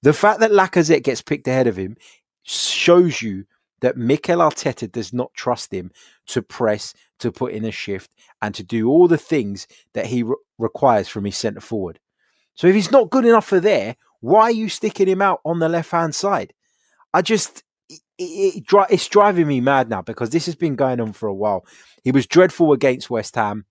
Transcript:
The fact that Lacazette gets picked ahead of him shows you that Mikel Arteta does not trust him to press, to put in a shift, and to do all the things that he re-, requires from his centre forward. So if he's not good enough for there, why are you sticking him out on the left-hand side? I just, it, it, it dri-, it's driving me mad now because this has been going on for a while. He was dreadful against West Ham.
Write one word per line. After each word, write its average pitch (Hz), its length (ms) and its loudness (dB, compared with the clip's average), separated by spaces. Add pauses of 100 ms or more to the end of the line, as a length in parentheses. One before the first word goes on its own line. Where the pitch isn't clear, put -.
The 147 100 6
fact 214 260 4
that 220 120 2
Lacazette 170 520 2
gets 127 180 -2
picked - 260 -6
ahead 127 200 2
of 95 100 -2
him 95 200 -10 (480)
shows - 760 2
you 98 240 -10 (360)
that 127 160 0
Mikel 151 420 -2
Arteta 143 520 -2
does 117 220 -10
not - 200 -6
trust - 400 -6
him 90 180 -10 (360)
to - 140 -4
press, - 520 -4 (260)
to 113 120 -4
put - 220 -8
in 107 120 -8
a 107 60 -6
shift, - 420 -10 (280)
and 107 140 -6
to 104 80 -12
do 113 260 -2
all 175 180 6
the 165 100 2
things 101 500 -6 (260)
that 110 140 -6
he 120 160 -2
re-, 120 120 -4 (220)
requires 113 500 0
from 101 180 -8
his 101 120 -6
centre 101 240 -6
forward. 92 380 -8 (560)
So 170 120 2
if 190 80 6
he's 202 160 0
not 262 180 4
good 254 160 2
enough 233 200 6
for 190 140 2
there, 165 360 0 (240)
why 185 240 4
are 233 80 2
you 220 180 -2
sticking 208 380 -2
him 190 140 0
out 190 240 0
on 170 140 -2
the 160 100 0
left-hand 165 460 -2
side? 190 380 -4 (600)
I 180 80 4
just, - 420 -2 (260)
it, 156 120 -20 (160)
it, 180 400 -2
it 165 80 -12
dri-, 190 240 4
it's - 180 0
driving 202 400 4
me 135 140 0
mad 131 280 2
now 98 120 -4
because 117 300 -8
this 160 160 -2
has 160 80 -8
been 151 200 -4
going 127 240 -2
on 110 140 -6
for - 140 -8
a 101 60 -4
while. 98 320 -4 (380)
He 127 80 -2
was 135 140 2
dreadful 170 480 4
against 131 360 0
West 113 260 -6
Ham. 107 360 -4